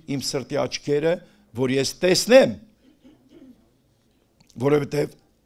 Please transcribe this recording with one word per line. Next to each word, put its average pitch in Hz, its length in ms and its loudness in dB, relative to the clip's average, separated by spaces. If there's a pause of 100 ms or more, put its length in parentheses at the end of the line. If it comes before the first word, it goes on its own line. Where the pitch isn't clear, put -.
իմ 135 180 -8
սրտի 139 400 -6
աչքերը, 147 520 -2 (400)
որ 127 200 -2
ես 135 220 -2
տեսնեմ, 185 560 4 (2000)
որովհետև 143 600 -2 (300)